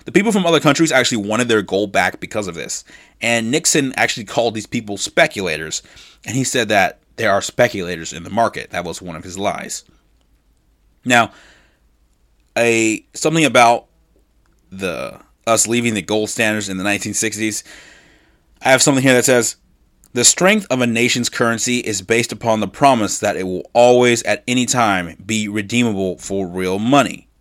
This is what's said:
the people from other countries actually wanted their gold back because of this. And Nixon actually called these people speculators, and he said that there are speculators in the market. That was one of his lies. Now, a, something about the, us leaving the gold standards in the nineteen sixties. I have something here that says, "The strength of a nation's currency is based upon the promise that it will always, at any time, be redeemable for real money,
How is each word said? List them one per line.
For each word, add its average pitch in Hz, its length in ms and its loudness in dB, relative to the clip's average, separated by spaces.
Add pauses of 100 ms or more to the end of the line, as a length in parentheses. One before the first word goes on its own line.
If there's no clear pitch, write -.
the - 80 -14
people 202 180 4
from 190 160 0
other 160 140 4
countries 151 320 4
actually 120 340 0
wanted 113 220 -2
their 110 140 2
gold 95 280 -2
back 92 300 0
because 104 260 -8
of 87 80 -10
this. - 300 -10 (380)
And 113 280 0
Nixon 139 460 0
actually 117 300 -2
called 117 280 -2
these 110 120 -8
people 104 300 -8
speculators, 85 840 -4 (420)
and 110 120 -8
he 131 80 0
said 120 240 -2
that 98 320 2 (160)
there 107 160 0
are 98 80 2
speculators 90 720 -4
in - 100 -12
the 85 80 -16
market. 101 400 -2
That 87 140 -6
was 85 160 -10
one 85 160 -12
of 87 80 -14
his 90 140 -14
lies. - 460 -6 (1200)
Now, 120 280 2 (1300)
a, 113 460 2 (100)
something 156 300 0
about 120 420 4 (840)
the, 87 500 -8 (260)
us 113 200 2
leaving 120 280 0
the 101 80 -2
gold 107 280 -2
standards 107 380 -2
in 95 80 -6
the 92 80 -6
nineteen 101 300 -4
sixties. 107 500 -4 (1000)
I 131 80 2
have 131 120 6
something 135 200 2
here 135 120 4
that 123 100 4
says, 123 320 2 (560)
"The 123 120 -2
strength 196 460 2
of 127 100 0
a 123 60 2
nation's 117 440 0
currency 120 480 -2
is 104 240 -6
based 113 300 0
upon 110 280 -2
the 101 80 -4
promise 117 520 2
that 101 160 -2
it 92 80 -6
will 92 280 -6
always, 123 520 6
at 104 220 -4
any 123 200 0
time, 98 580 0
be 107 240 -2
redeemable 104 680 -2
for 98 280 -4
real 92 320 -4
money, 123 500 0 (120)